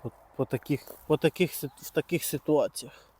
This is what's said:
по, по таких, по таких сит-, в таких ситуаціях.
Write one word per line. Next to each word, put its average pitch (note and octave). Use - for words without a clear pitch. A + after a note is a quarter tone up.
по, A#2
по C3+
таких, -
по D3+
таких E3
сит-, -
в -
таких -
ситуаціях. -